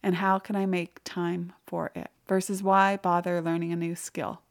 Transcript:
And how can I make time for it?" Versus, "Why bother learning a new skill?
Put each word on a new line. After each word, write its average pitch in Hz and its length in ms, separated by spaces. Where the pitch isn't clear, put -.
And 185 140
how 190 220
can 202 180
I 196 100
make 175 380
time 175 480
for 170 300
it?" - 160
Versus, 190 360
"Why 196 340
bother 175 440
learning 165 320
a 170 40
new 170 180
skill? - 560